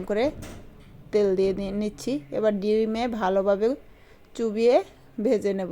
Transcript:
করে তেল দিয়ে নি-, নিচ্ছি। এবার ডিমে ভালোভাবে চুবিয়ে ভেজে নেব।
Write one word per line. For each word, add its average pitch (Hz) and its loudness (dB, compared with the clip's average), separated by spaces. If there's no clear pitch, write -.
করে 214 -2
তেল 208 4
দিয়ে 196 2
নি-, 196 -6
নিচ্ছি। 214 -4
এবার 214 0
ডিমে 220 0
ভালোভাবে 202 0
চুবিয়ে 226 4
ভেজে 208 2
নেব। 180 -4